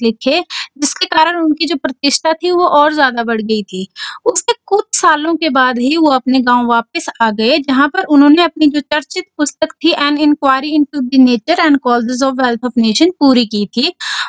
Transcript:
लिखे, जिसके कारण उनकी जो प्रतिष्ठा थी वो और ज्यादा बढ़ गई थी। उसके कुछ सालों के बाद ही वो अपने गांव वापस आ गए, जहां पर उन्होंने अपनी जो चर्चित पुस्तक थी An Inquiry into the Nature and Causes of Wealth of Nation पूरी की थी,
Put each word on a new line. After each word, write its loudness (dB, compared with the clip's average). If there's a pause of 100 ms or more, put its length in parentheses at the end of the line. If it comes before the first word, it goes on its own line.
लिखे, 0 (340)
जिसके -4
कारण 0
उनकी 0
जो -2
प्रतिष्ठा -2
थी -2
वो 2
और 4
ज्यादा 0
बढ़ -2
गई -2
थी। -10 (360)
उसके -2 (140)
कुछ -2
सालों 0
के -2
बाद 0
ही 0
वो 2
अपने 2
गांव 0
वापस -4 (100)
आ 2
गए, 0
जहां 0
पर -4
उन्होंने 4
अपनी 0
जो 0
चर्चित -6 (120)
पुस्तक -4 (120)
थी 2
An -2
Inquiry 0
into -4
the 0
Nature 0
and 2 (100)
Causes 0
of -4
Wealth -2
of 0
Nation 2 (100)
पूरी 4
की -4
थी, -4 (360)